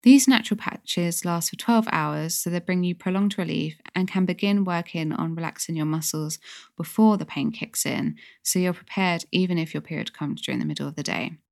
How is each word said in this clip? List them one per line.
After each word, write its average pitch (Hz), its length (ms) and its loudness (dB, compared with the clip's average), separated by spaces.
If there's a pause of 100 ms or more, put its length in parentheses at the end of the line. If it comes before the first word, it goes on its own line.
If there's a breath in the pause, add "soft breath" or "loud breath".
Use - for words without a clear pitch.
These 269 240 10
natural 233 300 4
patches - 680 -4
last 170 240 -2
for - 60 -10
twelve 226 360 2
hours, 151 440 -2
so - 140 -4
they 175 100 -2
bring 180 240 0
you 180 100 0
prolonged 190 440 0
relief 160 400 -4 (180)
and 185 120 0
can 190 180 0
begin 202 380 0
working 170 480 -2
on 165 220 -2
relaxing 165 420 -6
your 151 120 0
muscles 156 520 -4 (380 loud breath)
before 214 400 4
the - 80 -6
pain - 260 -4
kicks - 340 -6
in, - 300 -4 (280 loud breath)
so - 160 0
you're 180 140 0
prepared 175 580 -2
even 180 260 2
if 160 160 -2
your 147 80 -4
period - 320 -8
comes 147 280 -6
during - 180 -6
the - 60 -4
middle - 220 -6
of 147 80 -10
the 147 80 -8
day. - 340 -6 (140)